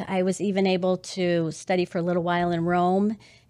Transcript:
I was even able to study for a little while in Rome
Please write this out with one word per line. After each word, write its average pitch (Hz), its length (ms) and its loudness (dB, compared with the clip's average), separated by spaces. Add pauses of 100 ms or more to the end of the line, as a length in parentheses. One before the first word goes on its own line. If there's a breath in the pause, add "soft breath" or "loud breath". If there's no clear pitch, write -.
I 185 160 -2
was 185 180 0
even 196 280 0
able 185 300 2
to 175 520 -2
study 180 360 -2
for 190 120 -6
a 170 40 0
little 175 200 0
while 175 300 0
in 165 120 0
Rome 180 520 2 (340 loud breath)